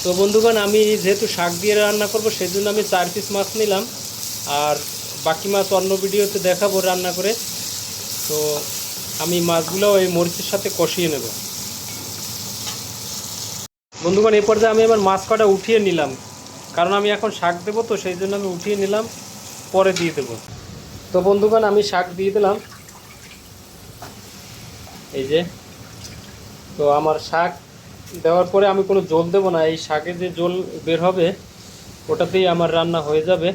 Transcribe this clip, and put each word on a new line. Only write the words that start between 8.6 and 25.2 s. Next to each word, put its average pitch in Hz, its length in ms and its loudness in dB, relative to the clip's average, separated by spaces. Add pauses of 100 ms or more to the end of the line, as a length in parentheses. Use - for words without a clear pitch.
আমি 175 140 0 (120)
মাছগুলো 170 380 2 (140)
এই 185 140 2
মরিচের 175 360 0
সাথে 196 160 -2 (120)
কষিয়ে 170 340 2
নেব। 123 120 -4 (2750)
বন্ধুগণ, 202 360 4
এই 208 100 2
পর্যায়ে 220 240 6
আমি 220 140 6
এবার 220 220 6
মাছ 190 200 2
কটা 220 160 4 (100)
উঠিয়ে 220 320 2
নিলাম, 156 240 0 (640)
কারণ 175 240 2
আমি 208 180 2
এখন 214 120 -2 (100)
শাক - 160 0 (100)
দেবো, 214 140 -2 (100)
তো 226 40 0 (100)
সেই 180 160 -4
জন্য 196 200 -2
আমি 196 160 -4
উঠিয়ে 202 280 -2
নিলাম, 208 200 0 (680)
পরে 190 260 6
দিয়ে 170 180 0
দেবো। 120 180 -4 (760)
তো 185 60 2 (100)
বন্ধুগণ, 214 440 4
আমি 208 100 4 (100)
শাক 180 160 0 (100)
দিয়ে 190 180 0
দিলাম, 208 200 4 (2750)
এই 135 120 -2